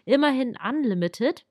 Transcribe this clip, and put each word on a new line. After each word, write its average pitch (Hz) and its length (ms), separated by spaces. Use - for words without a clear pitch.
immerhin 269 500
unlimited. 220 960